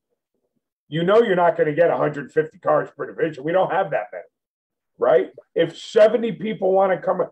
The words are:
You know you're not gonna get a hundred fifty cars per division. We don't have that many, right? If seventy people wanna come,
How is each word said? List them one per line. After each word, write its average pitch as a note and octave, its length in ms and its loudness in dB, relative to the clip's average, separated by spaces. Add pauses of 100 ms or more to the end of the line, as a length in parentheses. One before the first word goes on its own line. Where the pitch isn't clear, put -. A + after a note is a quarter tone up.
(880)
You D#3 140 -4
know G3+ 200 4
you're F#3+ 140 0
not F3 200 2
gonna D3+ 180 0
get E3 160 2
a B2 60 -2
hundred C#3+ 360 -4
fifty D#3 260 -2
cars D3 380 -2
per C3+ 100 -8
division. C3+ 380 -6
We D#3+ 80 -4
don't F3 200 0
have E3+ 180 -2
that B2 220 -4
many, F2+ 120 -14 (720)
right? F#3+ 320 2 (240)
If D#3+ 240 -2
seventy A3 540 2
people F#3+ 400 -4
wanna F#3+ 280 2
come, F3+ 320 -2